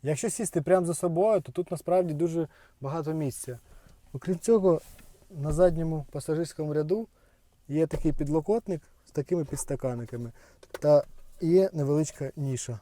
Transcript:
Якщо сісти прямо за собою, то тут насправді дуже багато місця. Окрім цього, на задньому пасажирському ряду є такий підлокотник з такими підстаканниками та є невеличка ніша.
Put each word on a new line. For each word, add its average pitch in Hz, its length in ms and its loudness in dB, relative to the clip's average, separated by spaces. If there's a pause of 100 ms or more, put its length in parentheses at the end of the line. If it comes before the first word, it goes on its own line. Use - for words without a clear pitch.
Якщо 151 280 -2
сісти 175 320 -4
прямо 180 240 4
за 170 80 -2
собою, 185 460 2
то - 120 -14
тут 175 180 -4
насправді 175 440 0
дуже 165 340 -2 (320)
багато 151 320 -6
місця. 131 460 -6 (540)
Окрім 175 260 -4
цього, 190 420 4 (640)
на 147 100 -2
задньому 160 600 2
пасажирському 151 600 -4
ряду 156 340 0 (640)
є 156 180 2
такий 156 260 -2
підлокотник 160 680 0 (280)
з - 20 -20
такими 156 340 -2
підстаканниками 120 840 -6 (500)
та 147 220 6 (380)
є 185 320 4
невеличка 147 640 -2
ніша. 127 460 -6